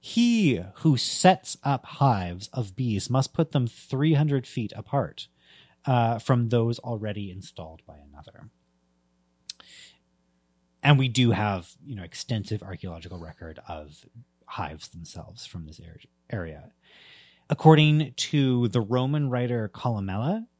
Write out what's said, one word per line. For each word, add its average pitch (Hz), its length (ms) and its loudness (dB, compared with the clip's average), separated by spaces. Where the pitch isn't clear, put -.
he 220 540 4
who 151 200 4
sets - 680 2
up 143 200 -2
hives 95 680 0
of 104 240 -6
bees 113 340 -2
must 131 240 0
put 160 160 0
them 127 160 0
three 143 480 -2
hundred 139 320 0
feet 110 300 -6
apart, - 500 -6
uh, 117 360 2
from 120 280 2
those 117 300 2
already 104 520 -8
installed 87 560 -16
by 76 100 -20
another. 73 520 -20
And 143 160 6
we 131 100 2
do 117 240 4
have, 98 360 -2
you 135 120 -12
know, 95 80 -12
extensive 104 580 -6
archaeological 87 560 -12
record 82 400 -16
of 76 360 -14
hives 80 420 -12
themselves - 560 -14
from 85 220 -14
this 78 140 -20
ar-, 82 180 -20
area. 78 400 -10
According 151 680 6
to 127 520 2
the 120 120 0
Roman 131 480 -2
writer 123 440 -2
Columella 117 720 -4